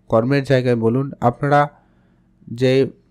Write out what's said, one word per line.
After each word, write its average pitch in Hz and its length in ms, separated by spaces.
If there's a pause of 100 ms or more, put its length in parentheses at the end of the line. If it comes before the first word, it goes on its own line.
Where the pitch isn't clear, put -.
কর্মের 131 360
জায়গায় 127 320
বলুন, 120 440
আপনারা 147 400 (920)
যে 127 220 (380)